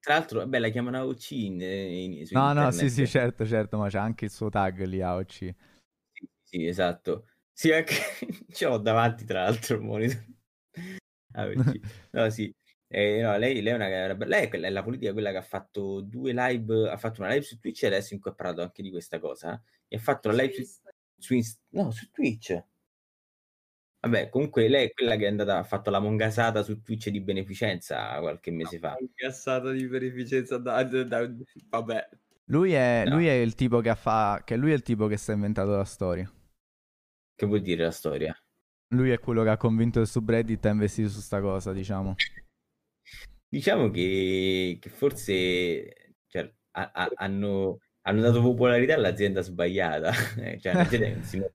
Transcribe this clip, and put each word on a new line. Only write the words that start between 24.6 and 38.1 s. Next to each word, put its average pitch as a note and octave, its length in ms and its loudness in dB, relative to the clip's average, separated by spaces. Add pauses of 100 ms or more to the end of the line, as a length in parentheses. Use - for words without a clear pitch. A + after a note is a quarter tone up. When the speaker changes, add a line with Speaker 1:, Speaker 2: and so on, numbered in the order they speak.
Speaker 1:
lei C3 180 4
è A2 60 -6
quella A#2 240 2
che G#2 80 0
è G2+ 40 2
andata, G2+ 300 0
ha F#2 60 -2
fatto G#2 260 -4
la G2+ 80 2
mongasata G#2+ 640 2
su G#2+ 200 -6
Twitch A2 260 -6
di G2+ 140 -2
beneficenza F#2+ 1000 -4
qualche D#2 320 -6
mese E2 260 -6
fa. D#2+ 140 -6
Speaker 3:
La C#2+ 80 -8
mongasata C3 720 -4
di C3 140 -4
beneficenza B2+ 720 -2
da, B2 260 0
da, B2+ 200 0
da, A#2+ 260 -2 (380)
vabbè. A#2 400 -4 (380)
Speaker 2:
Lui F3 260 4
è, B2 320 4
Speaker 1:
No. G2+ 60 4
Speaker 2:
lui D#3+ 160 4
è D3+ 60 6
il A#2 220 4
tipo A#2+ 260 2
che A2+ 100 0
ha A2 40 4
fa-, G#2+ 520 2
che A#2 100 -2
lui C#3 140 2
è D#3 40 4
il C#3 80 2
tipo A2 260 0
che G#2 100 0
si - 120 -8
è A2 40 0
inventato G2+ 420 0
la G2 80 2
storia. F2+ 460 -4 (1080)
Speaker 1:
Che G#2+ 100 0
vuol G#2 160 2
dire E2 220 0
la E2 80 2
storia? D2+ 440 -4 (580)